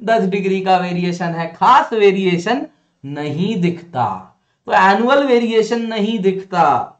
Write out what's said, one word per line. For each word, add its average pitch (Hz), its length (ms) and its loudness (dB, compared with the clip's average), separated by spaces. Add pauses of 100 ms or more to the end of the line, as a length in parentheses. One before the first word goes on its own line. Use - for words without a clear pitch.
दस 226 220 0
डिग्री 190 360 -2
का 190 180 2
variation 175 560 -4
है, 165 160 -6
खास 262 440 2
variation 196 720 2 (380)
नहीं 147 560 -6
दिखता। 131 460 -2 (600)
तो 240 80 -2
annual 226 520 4
variation 233 580 0
नहीं 226 360 -2
दिखता, 175 800 0